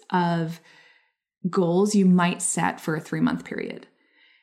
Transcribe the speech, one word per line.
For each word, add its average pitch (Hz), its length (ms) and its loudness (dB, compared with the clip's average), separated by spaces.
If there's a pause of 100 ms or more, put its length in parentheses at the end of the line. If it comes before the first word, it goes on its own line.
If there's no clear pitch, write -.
(100)
of 170 500 -2 (920)
goals 190 460 2
you 196 100 6
might 180 360 4
set - 380 -2
for 160 140 -6
a 160 60 -6
three-month 160 440 -4
period. - 440 -12 (540)